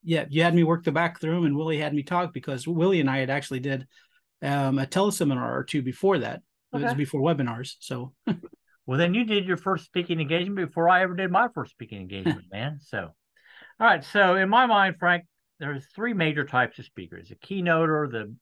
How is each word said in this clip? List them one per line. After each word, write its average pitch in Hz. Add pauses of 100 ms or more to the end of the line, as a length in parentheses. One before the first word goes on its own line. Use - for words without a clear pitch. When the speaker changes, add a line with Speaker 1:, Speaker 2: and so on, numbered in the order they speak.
Speaker 1:
Yeah, 160
you 147
had 170
me 170
work 165
the 160
back 170
of -
the 160
room, 170
and 143
Willie 156
had 151
me 147
talk 175
because 131
Willie 175
and 139
I 135
had 131
actually 139
did, 131 (540)
um, 139
a 131
teleseminar 143
or 131
two 143
before 156
that. 110 (320)
It 143
was 143
Speaker 2:
Okay. 233
Speaker 1:
before 139
webinars, 131
so. 127 (120)
<laughs> 208 (540)
Speaker 2:
Well, 131
then 175
you 240
did 202
your 180
first 180
speaking 175
engagement 175
before 170
I 180
ever 180
did 190
my 220
first 131
speaking 107
engagement, 95
Speaker 1:
<laughs> -
Speaker 2:
man. 131
So, -
all -
right. 170
So 190
in 190
my 240
mind, 196
Frank, 175 (340)
there's 143
three 233
major 156
types 127
of 104
speakers: 90
the -
keynoter, 160
the 110